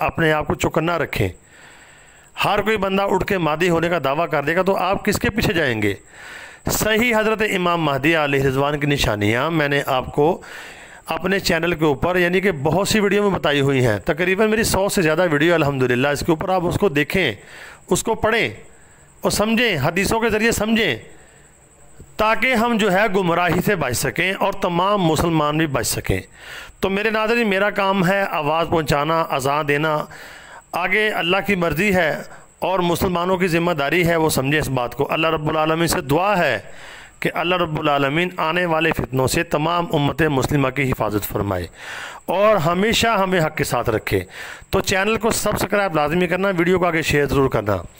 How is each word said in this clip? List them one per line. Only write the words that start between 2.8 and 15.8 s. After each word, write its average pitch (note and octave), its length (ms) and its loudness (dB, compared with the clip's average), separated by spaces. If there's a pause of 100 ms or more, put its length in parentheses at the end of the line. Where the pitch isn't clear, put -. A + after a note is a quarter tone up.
उठ G3+ 160 0
के G3 160 -2
महदी D#3 300 0
होने E3 200 2
का E3+ 120 0
दावा C#3+ 260 0
कर C#3+ 180 -2
देगा, E3 180 0
तो F#3+ 100 2
आप F#3+ 320 -2
किसके G#3+ 240 0
पीछे G#3+ 240 -2
जाएंगे? A2 440 0 (680)
सही A3 460 0
हज़रत G#3+ 320 2
इमाम F3 380 0
महदी C#3+ 340 2
अलैहि C#3 280 2
रिज़वान C#3 360 0
की D3 80 0
निशानियाँ A#2+ 640 0
मैंने C#3+ 320 0
आपको C#3 580 0 (680)
अपने F#3 320 -2
चैनल E3+ 320 0
के D#3 120 -2
ऊपर, E3+ 320 0
यानी F3+ 240 2
कि, G3 120 0
बहुत D#3 360 0
सी G#3+ 100 2
वीडियो G3+ 240 2
में G3 100 2
बताई D3 280 0
हुई C3+ 200 2
हैं। G#2+ 200 2
तकरीबन F3+ 480 0
मेरी A3 160 0
सौ G3 240 0
से G3+ 120 0
ज़्यादा D#3 240 2
वीडियो, D#3+ 300 2
अल्हम्दुलिल्लाह, C#3 580 2